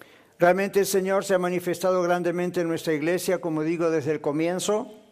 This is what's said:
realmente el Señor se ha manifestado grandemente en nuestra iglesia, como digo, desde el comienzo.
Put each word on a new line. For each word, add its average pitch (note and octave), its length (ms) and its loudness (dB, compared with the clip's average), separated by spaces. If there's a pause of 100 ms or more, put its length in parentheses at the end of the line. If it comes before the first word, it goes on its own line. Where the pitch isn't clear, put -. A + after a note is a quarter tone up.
(380)
realmente G3 420 4
el F#3 60 2
Señor F#3+ 380 0
se G3 80 -2
ha F#3 60 6
manifestado F3+ 640 0
grandemente F3 580 0
en E3 80 0
nuestra E3 240 -2
iglesia, E3+ 480 0
como D#3 220 -2
digo, E3 260 0
desde D#3 240 0
el D3+ 80 -4
comienzo. E3+ 720 -2 (200)